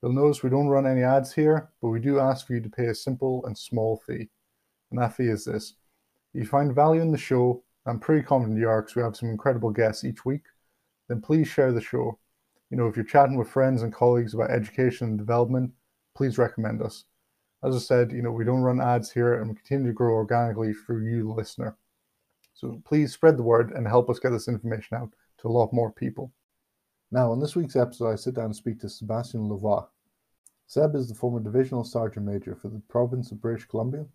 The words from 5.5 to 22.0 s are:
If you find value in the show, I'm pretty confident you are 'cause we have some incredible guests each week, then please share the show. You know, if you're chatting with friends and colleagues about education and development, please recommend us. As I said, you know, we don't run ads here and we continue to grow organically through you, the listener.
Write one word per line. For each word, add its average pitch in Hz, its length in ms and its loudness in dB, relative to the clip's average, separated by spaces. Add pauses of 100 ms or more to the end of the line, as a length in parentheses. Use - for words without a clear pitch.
If 123 60 -4
you 110 40 -6
find 139 300 0
value 160 260 6
in 165 100 2
the 147 60 2
show, 123 460 2 (240)
I'm 113 120 -4
pretty 151 240 2
confident 110 360 0
you 113 100 2
are 107 140 2
'cause - 120 -14
we 123 60 0
have 113 160 -4
some 117 120 -6
incredible 113 420 0
guests 110 320 2
each 123 200 -6
week, 135 220 -4 (640)
then 117 120 -4
please 151 280 2
share 131 240 2
the 117 100 0
show. 120 380 -4 (520)
You 127 60 -4
know, 120 100 2
if 104 80 -4
you're 117 80 -2
chatting 139 320 4
with 117 140 -2
friends 131 320 2
and 113 100 -4
colleagues 120 440 2
about 117 160 0
education 123 560 -2
and 107 100 -2
development, 120 560 0 (420)
please 131 220 -2
recommend 110 460 -2
us. - 220 -10 (580)
As 131 120 -2
I 120 40 -2
said, 123 320 2
you 120 100 -6
know, 117 100 -4
we 113 120 -4
don't 127 180 2
run 127 180 2
ads 123 320 0
here 120 300 2
and 110 80 -6
we 107 60 -8
continue 139 320 -4
to 117 40 0
grow 117 220 2
organically 110 600 0
through 113 280 -6
you, 113 200 -2
the 107 100 -6
listener. 113 440 -8 (760)